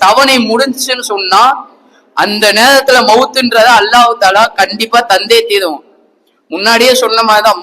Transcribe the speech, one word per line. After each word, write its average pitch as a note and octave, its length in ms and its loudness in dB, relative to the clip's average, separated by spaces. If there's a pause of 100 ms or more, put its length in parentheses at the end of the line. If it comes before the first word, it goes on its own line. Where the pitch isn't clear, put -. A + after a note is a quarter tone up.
தவணை C4 320 2 (140)
முடிஞ்சுன்னு B3+ 640 -6
சொன்னா, G3 300 0 (720)
அந்த G#3 460 -2
நேரத்துல B3+ 400 2 (100)
மவுத்துன்றத A#3+ 580 0 (120)
அல்லாஹ் A#3 400 2
தஆலா G3 240 2 (100)
கண்டிப்பா A3 540 -2
தந்தே G#3+ 380 0
தீரும். F#3 340 -2 (680)
முன்னாடியே A#3 460 0
சொன்ன A3+ 340 -2
மாதிரிதான், G#3+ 340 0